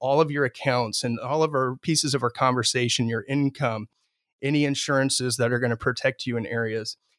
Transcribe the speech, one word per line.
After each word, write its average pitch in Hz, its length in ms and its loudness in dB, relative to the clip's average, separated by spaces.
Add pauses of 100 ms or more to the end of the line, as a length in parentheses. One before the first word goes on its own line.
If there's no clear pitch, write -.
all 139 200 2
of 156 100 2
your 143 140 0
accounts 123 600 -2
and 117 160 -2
all 143 220 0
of 156 120 0
our 131 260 0
pieces 151 320 0
of 135 100 0
our 123 80 0
conversation, 123 800 2
your 113 180 -4
income, 135 600 -2 (560)
any 147 240 2
insurances 135 720 0
that 120 120 2
are 123 80 2
gonna 120 180 0
protect - 500 -2
you 120 100 -2
in 110 100 -4
areas, 113 520 -4 (200)